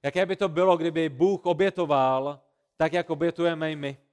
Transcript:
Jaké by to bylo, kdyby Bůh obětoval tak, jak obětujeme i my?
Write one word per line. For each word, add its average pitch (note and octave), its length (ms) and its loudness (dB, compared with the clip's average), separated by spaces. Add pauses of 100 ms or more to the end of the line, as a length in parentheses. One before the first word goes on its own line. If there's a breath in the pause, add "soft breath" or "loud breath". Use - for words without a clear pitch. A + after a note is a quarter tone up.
Jaké F3+ 220 0
by F#3 100 -4
to F#3+ 140 -2
bylo, F3 280 4
kdyby D#3+ 320 -2
Bůh F3 360 0
obětoval C#3+ 960 0 (360)
tak, D#3+ 160 0
jak E3+ 160 -2
obětujeme E3 600 -2
i D#3 40 -8
my? C#3 220 -10 (160)